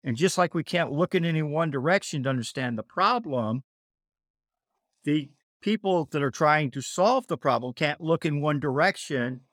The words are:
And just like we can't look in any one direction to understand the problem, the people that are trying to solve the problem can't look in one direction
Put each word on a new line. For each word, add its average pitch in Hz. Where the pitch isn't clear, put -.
And 123
just 175
like 175
we 165
can't 170
look 165
in 175
any 160
one 151
direction 143
to 135
understand 123
the -
problem, 143
the 147
people 190
that 147
are 135
trying 151
to 135
solve 233
the 170
problem 123
can't 147
look 160
in 147
one 151
direction 135